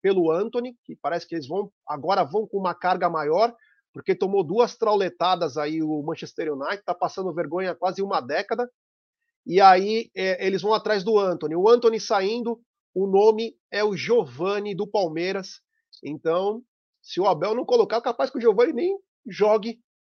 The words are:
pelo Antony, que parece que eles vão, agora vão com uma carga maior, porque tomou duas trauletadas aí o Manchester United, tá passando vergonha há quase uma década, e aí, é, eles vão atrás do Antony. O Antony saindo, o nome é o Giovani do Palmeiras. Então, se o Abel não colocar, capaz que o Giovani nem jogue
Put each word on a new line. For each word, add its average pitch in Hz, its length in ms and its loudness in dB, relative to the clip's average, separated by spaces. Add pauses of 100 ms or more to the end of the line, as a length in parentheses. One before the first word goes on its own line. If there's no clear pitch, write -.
pelo 185 280 2
Antony, 233 540 -2
que 160 100 -14
parece 165 320 -6
que - 80 -12
eles 147 140 -8
vão, 190 240 -6 (140)
agora 160 360 -2
vão 185 240 -2
com 196 120 -4
uma 185 160 -2
carga 180 340 0
maior, 170 460 0 (400)
porque 185 200 -2
tomou 196 300 0
duas 214 320 0
trauletadas 180 800 0
aí 156 260 -4
o 156 200 -4
Manchester 156 500 -6
United, 151 320 -6
tá 175 100 -4
passando 185 380 -4
vergonha 175 380 -4
há 165 40 -4
quase 180 280 -4
uma 196 180 -2
década, 202 500 -4 (760)
e 175 160 2
aí, 196 520 6
é, 190 320 -2
eles 190 140 0
vão 208 140 0
atrás 208 280 -2
do 214 160 2
Antony. 170 380 -2
O 185 140 4
Antony 233 280 4
saindo, 220 600 -2 (320)
o 190 140 -2
nome 214 500 2 (140)
é 202 120 -2
o 214 140 0
Giovani 196 800 -2
do 190 120 -6
Palmeiras. 190 760 -4 (420)
Então, 175 580 -4 (380)
se - 180 -14
o 185 80 2
Abel 185 280 0
não 247 100 -4
colocar, 233 380 2
capaz 269 260 -2
que - 80 -10
o 262 40 -6
Giovani 233 340 4
nem 370 240 -2 (280)
jogue 214 540 0 (280)